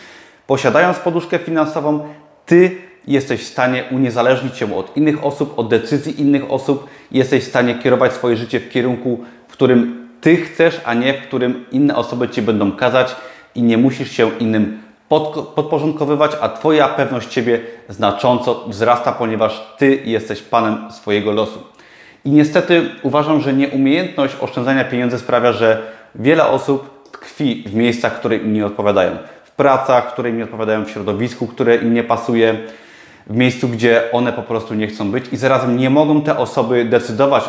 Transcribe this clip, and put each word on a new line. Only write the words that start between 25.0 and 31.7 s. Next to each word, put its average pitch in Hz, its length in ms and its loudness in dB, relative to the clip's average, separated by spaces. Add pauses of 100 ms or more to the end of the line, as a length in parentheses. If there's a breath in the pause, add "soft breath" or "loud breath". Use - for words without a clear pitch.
sprawia, 120 340 2
że 110 300 2 (320 loud breath)
wiele 143 320 2
osób - 640 -2
tkwi - 540 -6
w 98 80 -10
miejscach, 117 440 0
które 113 180 0
im 107 160 -2
nie 104 140 0
odpowiadają. 98 500 0 (280 loud breath)
W - 60 -20
pracach, 127 640 2
które 120 180 -4
im 113 80 -4
nie 113 60 -6
odpowiadają, 110 400 -2
w 104 60 -12
środowisku, 107 560 -4
które 117 300 2